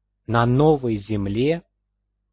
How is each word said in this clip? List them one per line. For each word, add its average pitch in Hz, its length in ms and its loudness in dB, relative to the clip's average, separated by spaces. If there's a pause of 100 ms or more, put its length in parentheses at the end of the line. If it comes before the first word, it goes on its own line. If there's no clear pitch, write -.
(280)
На 117 180 2
новой 131 520 2
земле 107 680 -4 (680)